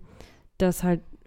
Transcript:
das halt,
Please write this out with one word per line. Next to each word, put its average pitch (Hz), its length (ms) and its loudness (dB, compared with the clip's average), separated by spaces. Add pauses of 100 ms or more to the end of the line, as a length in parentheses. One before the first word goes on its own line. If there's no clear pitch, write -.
(580)
das 180 260 2
halt, 175 180 2 (260)